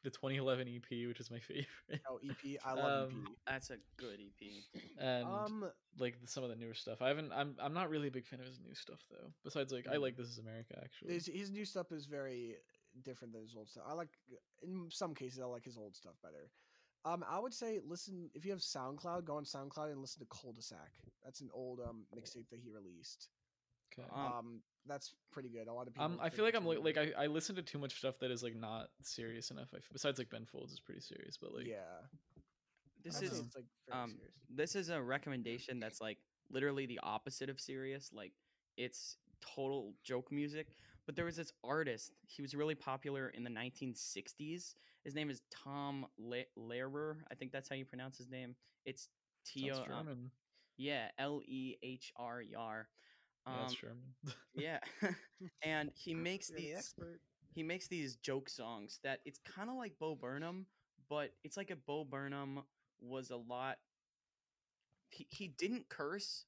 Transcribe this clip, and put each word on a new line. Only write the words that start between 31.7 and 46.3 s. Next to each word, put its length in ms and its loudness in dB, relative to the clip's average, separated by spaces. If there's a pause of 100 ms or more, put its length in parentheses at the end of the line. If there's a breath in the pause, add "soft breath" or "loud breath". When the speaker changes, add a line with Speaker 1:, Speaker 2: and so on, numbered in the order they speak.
Speaker 3:
This 140 -2
Speaker 1:
I 40 0
don't 40 2
Speaker 3:
is, 140 0
Speaker 1:
know. 80 -2
Speaker 2:
It's, 100 -10
like, 80 -8 (240)
very 140 0
Speaker 3:
um, 160 -2
Speaker 2:
serious. 160 -16 (160)
Speaker 3:
this 260 2
is 140 2
a 120 4
recommendation 800 2
that's, 220 -2
like, 160 0 (320)
literally 360 6
the 160 -2
opposite 460 0
of 120 -2
serious. 520 -2
Like, 200 -6 (440)
it's 400 -2 (240)
total 540 0 (100)
joke 260 2
music. 380 2 (380 loud breath)
But 100 -4
there 80 4
was 120 0
this 160 -2 (120)
artist. 480 4 (140)
He 160 -6
was 120 -2
really 220 6
popular 540 2
in 120 -4
the 80 0
nineteen 460 0
sixties. 800 -4 (260 loud breath)
His 120 -4
name 160 4
is 100 -2 (100)
Tom 560 0 (120)
Le-, 260 2 (120)